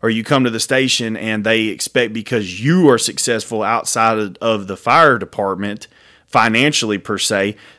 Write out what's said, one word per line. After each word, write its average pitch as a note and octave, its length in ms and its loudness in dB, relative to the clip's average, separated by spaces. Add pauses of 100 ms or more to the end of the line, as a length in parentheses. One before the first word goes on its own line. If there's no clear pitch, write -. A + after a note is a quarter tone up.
Or A2+ 80 0
you A2 120 -2
come C3 220 2
to A#2+ 60 2
the A2+ 100 -4
station B2 560 0
and G#2+ 280 -4
they A2 200 2
expect, A2 480 -2
because G#2+ 480 -6
you D#3+ 300 6
are A#2 80 6
successful A2 640 -4
outside A2+ 560 0
of, G2+ 220 -4
of A2 260 -2
the F#2+ 100 -8
fire C#3 420 4
department, G2+ 720 -6 (380)
financially A#2 720 2
per G2 200 -6
se, G2+ 380 -2 (220)